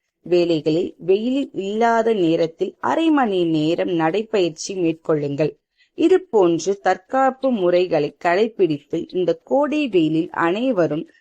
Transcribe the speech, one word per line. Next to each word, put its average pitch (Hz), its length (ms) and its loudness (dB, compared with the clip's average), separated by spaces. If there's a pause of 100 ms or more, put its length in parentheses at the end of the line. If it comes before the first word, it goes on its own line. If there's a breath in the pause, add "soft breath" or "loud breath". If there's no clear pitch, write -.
(260)
வேளைகளில் 165 640 0 (100)
வெயிலில் 226 520 -2 (140)
இல்லாத 226 500 0
நேரத்தில் 165 680 0
அரை 294 300 0
மணி 233 300 2 (160)
நேரம் 170 440 -2
நடைப்பயிற்சி 185 760 -2
மேற்கொள்ளுங்கள். 156 800 -2 (460)
இது 349 200 4 (120)
போன்று 175 420 2 (140)
தற்காப்பு 262 680 0
முறைகளை 175 560 2 (100)
கடைபிடித்து 175 800 0 (160)
இந்த 175 160 0 (140)
கோடை 285 440 0
வெயிலில் 160 420 0 (160)
அனைவரும் 175 580 0 (160 soft breath)